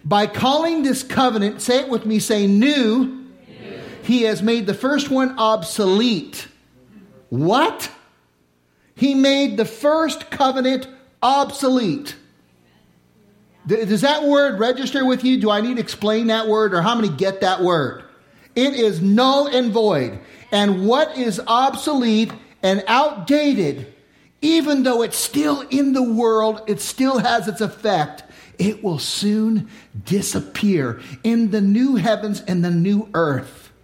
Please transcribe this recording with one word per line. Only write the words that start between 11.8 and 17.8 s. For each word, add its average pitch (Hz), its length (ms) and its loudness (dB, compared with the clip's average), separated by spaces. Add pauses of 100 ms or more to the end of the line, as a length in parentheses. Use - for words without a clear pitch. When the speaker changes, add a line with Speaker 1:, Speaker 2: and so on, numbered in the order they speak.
Speaker 1:
Th-, 214 180 0
does 202 140 2
that 302 240 0
word 285 340 4
register 254 460 -2
with 254 200 0
you? 254 160 2
Do 214 100 0
I 208 100 2
need 247 160 -2
to 233 40 -4
explain 214 460 -2
that 220 220 0
word, 214 260 2
or 170 80 2
how 226 140 2
many 220 120 0
get 190 340 -2
that 185 200 0
word? 160 400 0 (540)